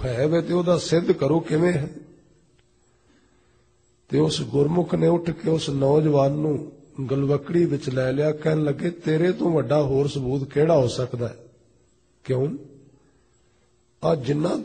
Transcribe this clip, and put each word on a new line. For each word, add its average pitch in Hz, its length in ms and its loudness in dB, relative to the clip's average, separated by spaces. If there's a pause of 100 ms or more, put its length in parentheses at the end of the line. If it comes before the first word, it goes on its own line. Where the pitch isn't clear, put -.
ਹੈ 127 220 0
ਵੇ 165 140 2
ਤੇ 160 120 -2
ਉਹਦਾ 175 240 2
ਸਿੱਧ 170 340 0
ਕਰੋ 151 280 2
ਕਿਵੇਂ 160 340 0
ਹੈ। 143 160 -4 (2250)
ਤੇ 135 100 0
ਉਸ 151 220 0
ਗੁਰਮੁਖ 147 540 0
ਨੇ 160 120 2
ਉੱਠ 170 220 0
ਕੇ 160 200 -4
ਉਸ 160 200 0
ਨੌਜਵਾਨ 139 600 2
ਨੂੰ 151 400 -4 (400)
ਗਲਵਕੜੀ 143 540 0
ਵਿੱਚ 139 240 -2
ਲੈ 131 240 -2
ਲਿਆ, 147 180 0
ਕਹਿਣ 156 320 0
ਲੱਗੇ, 147 260 -2
"ਤੇਰੇ 165 420 0
ਤੋਂ 175 200 0
ਵੱਡਾ 147 300 2
ਹੋਰ 135 260 2
ਸਬੂਤ 135 360 -4
ਕਿਹੜਾ 151 340 2
ਹੋ 127 100 4
ਸਕਦਾ 120 400 -4
ਹੈ? - 100 -12 (840)
ਕਿਉਂ? 135 340 -2 (1500)
ਆ 165 120 2
ਜਿੰਨਾ 147 500 -2